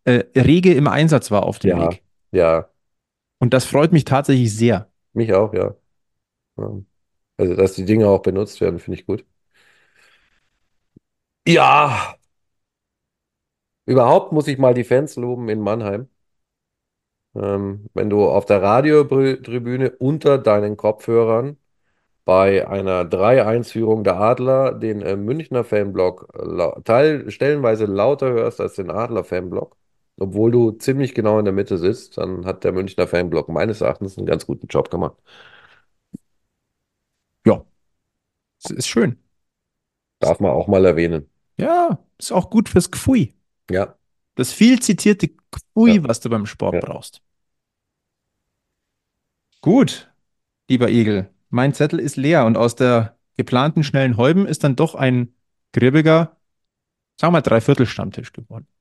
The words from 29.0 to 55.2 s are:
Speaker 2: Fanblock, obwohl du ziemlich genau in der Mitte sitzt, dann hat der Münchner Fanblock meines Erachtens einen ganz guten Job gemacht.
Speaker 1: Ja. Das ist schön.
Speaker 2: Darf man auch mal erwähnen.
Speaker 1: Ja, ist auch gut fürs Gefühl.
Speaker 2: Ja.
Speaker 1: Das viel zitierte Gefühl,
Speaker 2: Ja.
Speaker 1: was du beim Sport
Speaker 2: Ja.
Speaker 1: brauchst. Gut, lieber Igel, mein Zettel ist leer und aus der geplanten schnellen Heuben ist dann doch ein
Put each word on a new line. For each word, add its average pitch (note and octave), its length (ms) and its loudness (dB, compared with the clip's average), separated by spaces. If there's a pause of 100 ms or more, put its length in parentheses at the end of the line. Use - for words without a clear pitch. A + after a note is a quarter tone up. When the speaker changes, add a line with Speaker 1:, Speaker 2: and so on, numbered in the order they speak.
Speaker 2:
Fanblock, F2+ 520 -8 (420)
obwohl G2 340 0
du A#2 200 2
ziemlich C3+ 420 -4
genau G#2+ 260 0
in G#2 60 -2
der F#2+ 80 -2
Mitte G2 240 -4
sitzt, F#2 400 -6
dann F#2 280 -8
hat F#2 180 -6
der F#2 80 0
Münchner F#2 360 -4
Fanblock E2+ 420 -4
meines F#2+ 320 -4
Erachtens F#2+ 360 -6
einen G2 80 -8
ganz - 200 -4
guten - 220 -10
Job - 220 -4
gemacht. F2 260 -6 (2250)
Speaker 1:
Ja. - 200 2 (960)
Das - 100 -12
ist - 160 -8
schön. F#3+ 300 -2 (1000)
Speaker 2:
Darf - 220 -2
man G2 100 0
auch D2+ 180 -2
mal F#2+ 160 4
erwähnen. E2+ 460 0 (280)
Speaker 1:
Ja, E4 400 -2 (200)
ist - 140 -12
auch F#3 180 -2
gut G#3+ 200 0
fürs - 200 2
Gefühl. A#3 440 -2 (360)
Speaker 2:
Ja. F#2+ 260 -4 (400)
Speaker 1:
Das B2+ 160 -4
viel A#3+ 280 4
zitierte G3 480 0 (220)
Gefühl, A3 520 2
Speaker 2:
Ja. C3+ 60 -4
Speaker 1:
was A#2 120 -4
du A#2 100 -8
beim G#2+ 160 -2
Sport G2 280 -4
Speaker 2:
Ja. E2+ 60 -2
Speaker 1:
brauchst. - 420 -14 (2500)
Gut, G#3 500 2 (600)
lieber A#2+ 200 2
Igel, G#2 400 0 (200)
mein C3 240 0
Zettel D3+ 260 -2
ist C#3+ 160 -6
leer C#3 300 2
und A2+ 100 2
aus A2+ 200 0
der A#2+ 420 0 (180)
geplanten C#3+ 480 0
schnellen C3+ 320 0
Heuben D#3+ 300 2
ist D3+ 180 -4
dann C#3 120 0
doch D#3 180 0
ein B2 400 -2 (380)